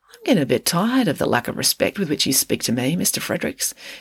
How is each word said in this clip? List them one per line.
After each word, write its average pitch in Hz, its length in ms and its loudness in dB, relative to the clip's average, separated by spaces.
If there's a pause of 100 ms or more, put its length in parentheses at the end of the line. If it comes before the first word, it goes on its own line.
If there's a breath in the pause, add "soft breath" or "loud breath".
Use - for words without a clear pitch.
(160 soft breath)
"I'm - 100 -18
getting 214 160 6
a 127 40 2
bit 120 180 2
tired 226 440 2
of 127 100 0
the - 80 0
lack 120 220 0
of - 100 -6
respect - 400 0
with 185 100 -2
which - 160 0
you 139 80 2
speak - 300 0
to - 100 -2
me, 127 240 0
Mister 196 240 0
Fredericks. - 540 -4 (260 loud breath)